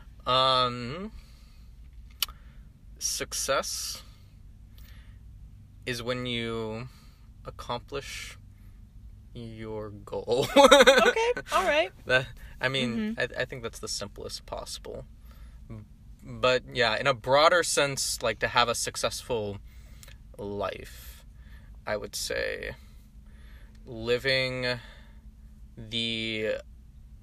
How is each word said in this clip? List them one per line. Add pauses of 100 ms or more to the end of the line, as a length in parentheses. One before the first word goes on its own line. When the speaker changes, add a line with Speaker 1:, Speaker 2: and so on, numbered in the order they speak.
(280)
Speaker 1:
Um, (1900)
success (1800)
is
when
you (580)
accomplish (960)
your
goal.
<laughs>
Speaker 2:
Okay, (180)
all
right. (140)
Speaker 1:
That, (340)
I
mean,
Speaker 2:
Mm-hmm. (180)
Speaker 1:
I,
I
think
that's
the
simplest
possible. (1200)
But (100)
yeah,
in
a
broader
sense,
like,
to
have
a
successful (800)
life, (600)
I
would
say (1120)
living (1000)
the (680)